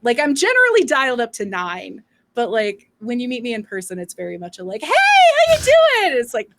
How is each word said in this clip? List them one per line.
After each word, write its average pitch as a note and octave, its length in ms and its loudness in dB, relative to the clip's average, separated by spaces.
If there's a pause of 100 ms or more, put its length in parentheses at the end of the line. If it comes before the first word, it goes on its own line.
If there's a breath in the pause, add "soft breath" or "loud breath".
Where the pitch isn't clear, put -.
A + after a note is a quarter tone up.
Like, A#3+ 180 -2
I'm D4 160 0
generally A#4 500 2
dialed C4 360 0
up A#3 120 -4
to G#3 120 -8
nine, F3+ 580 -10 (300)
but, A#3+ 160 -4
like, G#3 400 -4 (100)
when A#3+ 200 -6
you B3 80 -6
meet B3 160 -6
me A#3+ 100 -6
in G#3+ 100 -8
person, F#3 360 -10
it's F3 140 -12
very F3 240 -10
much F3 220 -16
a, F#3 40 -14
like, F#3+ 180 -10
Hey, D4+ 60 -10
how E5+ 680 4
you D5+ 60 2
doing? B4+ 600 4
It's A#3+ 140 -6
like G#3+ 260 -8